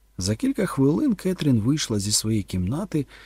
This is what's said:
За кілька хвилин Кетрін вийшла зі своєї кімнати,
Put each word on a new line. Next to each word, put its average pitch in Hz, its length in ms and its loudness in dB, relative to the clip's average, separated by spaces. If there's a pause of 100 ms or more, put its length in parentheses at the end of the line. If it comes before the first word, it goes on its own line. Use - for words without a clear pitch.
(180)
За 98 180 0
кілька 254 300 0
хвилин 175 480 2
Кетрін 151 460 0
вийшла 120 380 0
зі 101 140 -2
своєї 110 300 0
кімнати, 127 640 -4 (200)